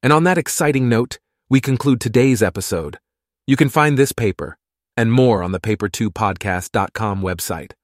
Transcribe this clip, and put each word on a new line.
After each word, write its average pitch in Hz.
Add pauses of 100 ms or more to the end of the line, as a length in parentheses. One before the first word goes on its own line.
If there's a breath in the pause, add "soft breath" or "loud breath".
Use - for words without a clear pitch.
And 135
on 156
that 180
exciting 143
note, 117 (300)
we 135
conclude 131
today's 120
episode. 90 (460)
You 135
can 147
find 147
this 135
paper 95 (380)
and 113
more 120
on 90
the 92
paper 104
two 110
podcast 92
dot 98
com 101
website. 90 (100)